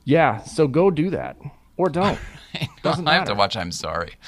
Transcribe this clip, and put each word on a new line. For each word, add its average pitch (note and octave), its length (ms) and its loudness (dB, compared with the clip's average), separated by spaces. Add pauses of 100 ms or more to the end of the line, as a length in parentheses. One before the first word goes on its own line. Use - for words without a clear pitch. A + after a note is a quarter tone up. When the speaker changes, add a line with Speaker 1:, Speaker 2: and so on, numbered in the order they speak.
Speaker 1:
yeah, C3+ 400 2
so - 240 0
go E3 240 4
do D#3+ 200 0
that. C2 260 -6 (400)
Or F3+ 120 2
don't. F3 300 0 (320)
Speaker 2:
<laughs> - 300 -8
Speaker 1:
Doesn't D#3+ 260 -2
Speaker 2:
I D3+ 60 4
have F3 120 4
to - 60 -2
Speaker 1:
matter. G2+ 60 -2
Speaker 2:
watch G2+ 180 2
I'm F2 160 -4
Sorry. D#2+ 420 -6 (140)